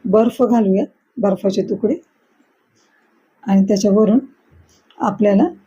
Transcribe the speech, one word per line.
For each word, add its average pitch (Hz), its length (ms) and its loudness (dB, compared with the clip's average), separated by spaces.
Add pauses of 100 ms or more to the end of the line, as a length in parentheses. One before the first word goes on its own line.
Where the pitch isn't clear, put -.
बर्फ 226 380 0
घालूया, 220 420 0 (320)
बर्फाचे 196 460 -2
तुकडे, 208 320 -4 (1500)
आणि 196 180 2
त्याच्यावरून 208 540 2 (800)
आपल्याला 202 440 0 (240)